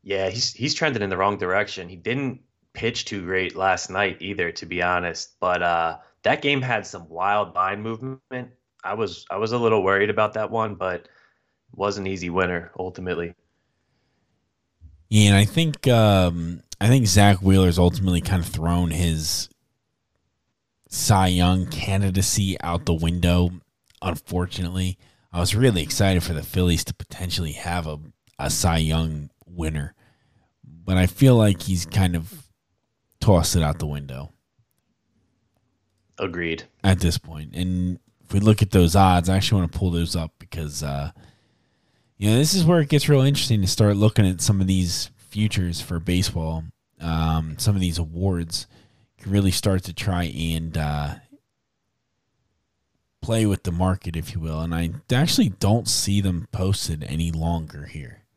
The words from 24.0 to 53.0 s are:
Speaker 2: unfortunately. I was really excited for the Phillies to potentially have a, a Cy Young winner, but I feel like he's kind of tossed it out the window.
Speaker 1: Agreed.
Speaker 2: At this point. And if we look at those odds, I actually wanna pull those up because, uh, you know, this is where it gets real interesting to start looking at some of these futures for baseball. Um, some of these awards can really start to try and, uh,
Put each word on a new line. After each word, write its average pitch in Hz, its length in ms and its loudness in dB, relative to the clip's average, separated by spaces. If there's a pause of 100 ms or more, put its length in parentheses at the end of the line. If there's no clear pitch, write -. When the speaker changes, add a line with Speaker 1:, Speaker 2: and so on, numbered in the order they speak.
Speaker 2:
unfortunately. 90 1000 -6 (340)
I 87 80 -4
was 87 140 0
really 107 280 4
excited 92 400 2
for 87 100 -4
the 76 100 -4
Phillies 87 420 0
to - 100 -8
potentially 87 580 -8
have 85 340 -6
a, 76 120 -8 (400)
a 71 120 -4
Cy 82 280 0
Young 80 520 0 (160)
winner, 80 480 -6 (680)
but 82 320 -2
I 90 100 6
feel 127 300 6
like 104 260 4
he's 90 240 -2
kind 90 300 2
of - 320 -10 (720)
tossed 90 360 4
it 85 60 2
out 76 160 -2
the 80 80 -6
window. 71 460 -10 (1900)
Speaker 1:
Agreed. 87 460 -6 (180)
Speaker 2:
At 92 180 4
this 85 180 0
point. 76 360 -14
And 90 440 -4 (260)
if - 80 -14
we 98 80 2
look 107 220 6
at 98 80 0
those 87 260 4
odds, 90 320 6
I 95 80 2
actually 95 240 2
wanna 85 120 -2
pull 92 180 -2
those 85 260 -2
up 80 220 -6
because, 78 440 -10
uh, 71 280 -6 (1040)
you 101 120 0
know, 110 80 4
this 151 160 2
is 185 120 2
where 170 160 6
it 143 80 0
gets 147 200 2
real 139 140 6
interesting 135 380 2
to 92 60 2
start 104 300 4
looking 107 300 4
at 92 160 0
some 98 180 2
of 95 60 2
these 92 500 0
futures 98 640 -2
for 85 200 -6
baseball. 82 640 -2 (360)
Um, 80 580 -2
some 104 160 2
of 98 60 0
these 87 160 0
awards 85 680 -4 (500)
can - 160 -8
really 98 180 4
start 92 340 0
to 87 100 -12
try 87 300 -2
and, 82 520 -4
uh, 73 380 -4 (2000)